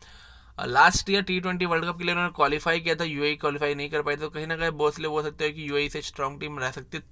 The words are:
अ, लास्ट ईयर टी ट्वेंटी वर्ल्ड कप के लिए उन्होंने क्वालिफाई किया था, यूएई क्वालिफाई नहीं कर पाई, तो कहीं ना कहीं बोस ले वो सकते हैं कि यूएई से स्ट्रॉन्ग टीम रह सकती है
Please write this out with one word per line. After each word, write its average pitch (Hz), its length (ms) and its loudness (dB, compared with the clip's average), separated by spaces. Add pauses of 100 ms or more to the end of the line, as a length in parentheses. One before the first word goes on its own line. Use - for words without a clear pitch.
(580)
अ, - 60 -2
लास्ट 151 460 6
ईयर 196 120 4
टी 185 180 -2
ट्वेंटी 180 260 -2
वर्ल्ड 165 180 2
कप 175 140 -4
के 175 60 -6
लिए 175 80 2
उन्होंने 175 240 0
क्वालिफाई 151 440 2
किया 165 140 2
था, 165 100 -2
यूएई 147 320 0
क्वालिफाई 147 380 0
नहीं 143 160 -6
कर 151 120 0
पाई, 147 140 0
तो 151 140 -6
कहीं 151 160 -6
ना 160 100 -2
कहीं 165 160 0
बोस 151 260 2
ले 156 100 -4
वो 151 140 0
सकते 151 220 -4
हैं 151 100 -2
कि 156 140 -8
यूएई 143 200 0
से 151 140 -6
स्ट्रॉन्ग 143 380 -6
टीम 147 180 -8
रह 131 120 0
सकती 131 260 -10
है 151 160 -8